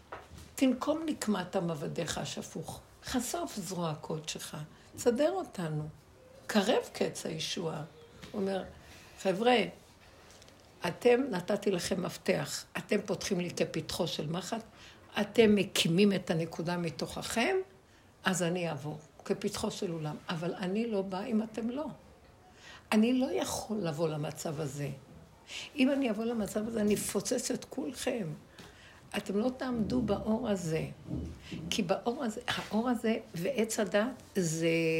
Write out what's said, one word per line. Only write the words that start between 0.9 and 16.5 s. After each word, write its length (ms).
נקמת 500
עבדיך 600
השפוך, 640
חשוף 520
זרוע 440
קודשך, 540
תסדר 360
אותנו, 560
קרב 360
קץ 340
הישועה." 560
הוא 80
אומר, 240
"חבר'ה, 340
אתם, 340
נתתי 400
לכם 320
מפתח, 600
אתם 180
פותחים 340
לי 100
כפתחו 580
של 180
מחט, 360
אתם 340
מקימים 580
את 180
הנקודה 460